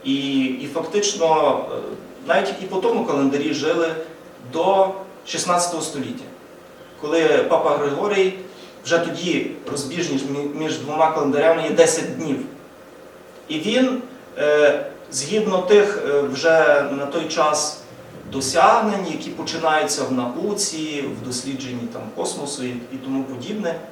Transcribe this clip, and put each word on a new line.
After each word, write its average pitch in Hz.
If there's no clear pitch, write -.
І, 139
і 131
фактично, 165
е, -
навіть 196
і -
по 185
тому -
календарі 143
жили 160
до 190
шістнадцятого 175
століття, 123
коли 160
папа 147
Григорій 185
вже 170
тоді 165
розбіжність 143
мі-, 143
між 151
двома 151
календарями 156
є 156
десять 156
днів. 151
І 156
він, 247
е, 147
згідно 190
тих, 202
е, 143
вже 143
на 143
той 156
час 151
досягнень, 196
які -
починаються 156
в 123
науці, 151
в 123
дослідженні 123
там 110
космосу 131
і, 123
і 120
тому 135
подібне 160